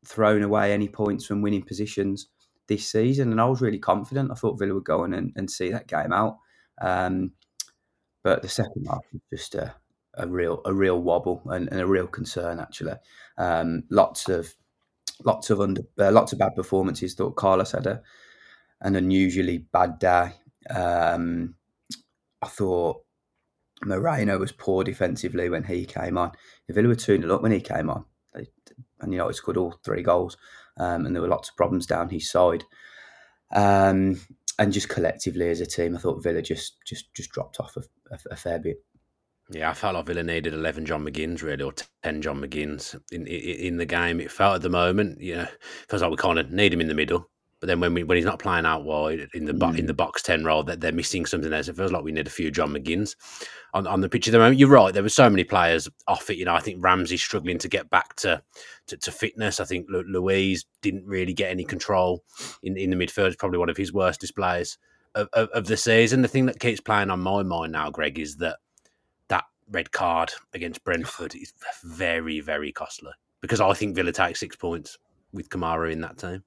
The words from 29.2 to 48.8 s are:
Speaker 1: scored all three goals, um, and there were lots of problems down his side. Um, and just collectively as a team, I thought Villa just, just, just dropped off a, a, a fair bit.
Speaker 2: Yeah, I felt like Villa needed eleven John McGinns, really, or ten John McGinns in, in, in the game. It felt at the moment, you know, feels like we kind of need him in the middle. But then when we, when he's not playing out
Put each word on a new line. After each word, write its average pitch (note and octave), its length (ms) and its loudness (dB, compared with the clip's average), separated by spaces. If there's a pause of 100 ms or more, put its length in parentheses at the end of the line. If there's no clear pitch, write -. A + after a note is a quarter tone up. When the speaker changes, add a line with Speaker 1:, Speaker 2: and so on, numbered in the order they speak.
Speaker 1:
scored - 220 -4
all F2 260 -2
three F#2+ 200 -4
goals, F2 340 2 (400)
um, F2 300 -2
and E2 80 -2
there F2 80 -2
were F2 60 0
lots - 200 -2
of - 80 -20
problems F2+ 300 2
down E2+ 220 -2
his E2+ 220 -6
side. F2 320 4 (880)
Um, G2 720 4 (380)
and G#2 140 4
just G2 180 -2
collectively E2+ 580 0
as E2+ 120 -2
a F2 60 -4
team, E2+ 300 -2
I - 20 -6
thought E2+ 240 -2
Villa E2 200 0
just, - 420 -6
just, - 300 -14
just - 160 -12
dropped - 280 -10
off - 180 -10
a, - 40 -10 (340)
a, - 40 -16 (140)
a - 40 -14
fair E2+ 220 -6
bit. D#2+ 260 -8 (680)
Speaker 2:
Yeah, D#2+ 200 -4
I D#2 40 -2
felt F#2+ 200 -4
like E2 120 -4
Villa E2+ 160 -4
needed E2 300 -2
eleven D#2 340 -4
John D2+ 180 -4
McGinns, D2+ 380 -6
really, C#2 220 -6
or C#2 80 -6 (300)
ten D#2 200 -6
John D2 180 -4
McGinns D2 540 -8 (160)
in, E2+ 160 -10
in, F2 300 -8
in F2 220 -4
the E2+ 80 -2
game. E2+ 340 0
It - 100 -8
felt G2 260 2
at F2+ 60 -4
the F#2 60 0
moment, F2+ 520 2
you F2 160 -8
know, - 100 -6 (420)
feels F#2+ 140 0
like E2+ 80 2
we D#2 80 -2
kind F2 200 2
of D2+ 140 -2
need G2 200 4
him E2+ 100 0
in D#2+ 60 0
the D2+ 60 -2
middle. D#2 340 0 (320)
But E2+ 80 -6
then F2 100 2
when F2 160 2
we, F2 80 0
when E2+ 140 2
he's E2+ 80 4
not - 160 0
playing F2 260 0
out D#2 160 0